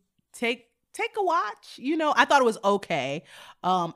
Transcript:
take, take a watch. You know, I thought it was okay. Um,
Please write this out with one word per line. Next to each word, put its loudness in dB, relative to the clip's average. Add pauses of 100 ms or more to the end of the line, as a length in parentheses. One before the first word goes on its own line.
(320)
take, -6 (280)
take -8
a -2
watch. -4
You -4
know, 0
I 6
thought 4
it 4
was 0
okay. -2 (380)
Um, 0